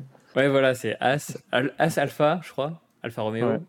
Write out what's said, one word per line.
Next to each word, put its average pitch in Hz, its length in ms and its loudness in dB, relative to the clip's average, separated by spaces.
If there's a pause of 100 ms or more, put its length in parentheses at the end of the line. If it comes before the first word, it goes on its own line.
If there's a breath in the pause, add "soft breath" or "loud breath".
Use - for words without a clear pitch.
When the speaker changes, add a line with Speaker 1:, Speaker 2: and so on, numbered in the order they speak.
(340)
Speaker 1:
Ouais, 135 140 4
voilà, 135 260 4
c'est 110 240 -4
As, 135 400 0 (140)
Al-, 143 260 0
As 160 180 2
Alpha, 151 460 0
je - 80 -16
crois. 156 320 -6 (200)
Alfa 117 200 -8
Romeo. 113 300 0
Speaker 2:
Ouais. 113 160 -2